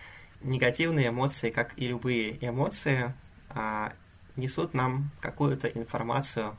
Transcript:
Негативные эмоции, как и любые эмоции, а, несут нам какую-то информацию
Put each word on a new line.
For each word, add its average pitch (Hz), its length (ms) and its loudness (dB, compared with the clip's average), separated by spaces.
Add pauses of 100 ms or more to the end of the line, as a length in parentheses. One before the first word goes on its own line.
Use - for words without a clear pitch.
(420)
Негативные 135 640 4
эмоции, 123 420 0
как 117 280 0
и 123 100 0
любые 120 480 0 (100)
эмоции, 131 680 0 (400)
а, 107 380 -2 (440)
несут 131 380 -2
нам 131 360 2 (100)
какую-то 139 480 0
информацию 117 880 -2